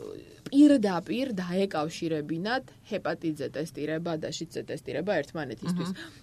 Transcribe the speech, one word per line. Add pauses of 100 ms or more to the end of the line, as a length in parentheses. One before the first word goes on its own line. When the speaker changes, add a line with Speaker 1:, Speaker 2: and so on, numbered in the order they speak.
(420)
Speaker 1:
პირდაპირ
დაეკავშირებინათ (180)
ჰეპატიტზე
ტესტირება
და
შიდზე
ტესტირება
ერთმანეთისთვის.
Speaker 2:
მმ. (260)